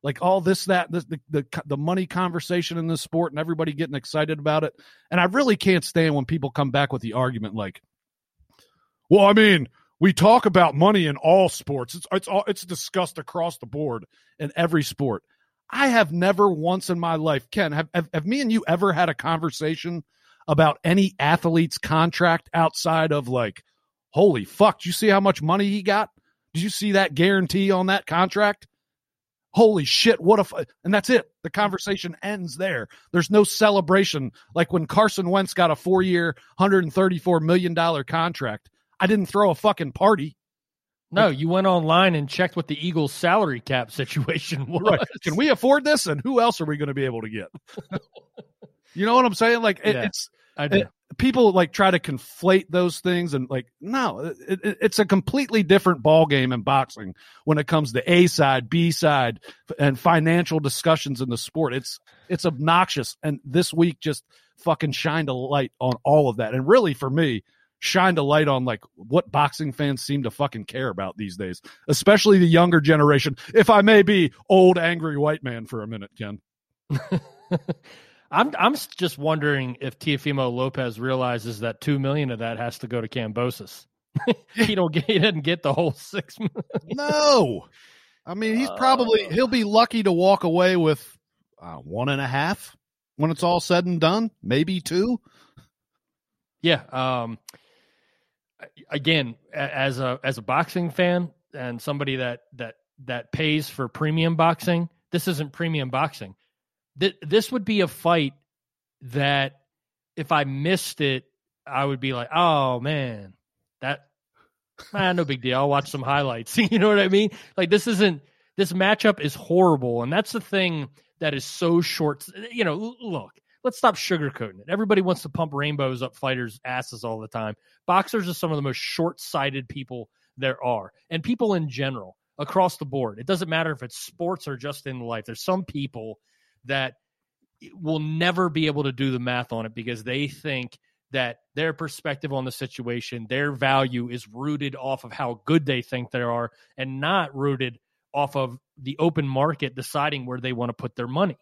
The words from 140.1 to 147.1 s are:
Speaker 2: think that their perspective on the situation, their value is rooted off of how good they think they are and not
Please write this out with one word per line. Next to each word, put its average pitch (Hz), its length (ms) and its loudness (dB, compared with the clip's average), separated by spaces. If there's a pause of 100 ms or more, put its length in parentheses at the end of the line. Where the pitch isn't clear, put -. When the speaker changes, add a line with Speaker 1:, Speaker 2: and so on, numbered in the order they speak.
Speaker 2:
think 139 480 -10 (360)
that 123 260 -4 (160)
their 160 180 -2
perspective 147 600 -8
on 135 120 -4
the 127 80 -8
situation, 120 760 -10
their 143 240 -4
value 131 580 0
is 120 180 -12
rooted 135 480 -8
off 131 280 -8
of 117 80 -16
how 123 340 -8
good 156 180 2
they 131 180 -2
think 123 280 -10
they 127 100 -6
are 117 300 -4 (260)
and 131 240 -8
not 156 340 -2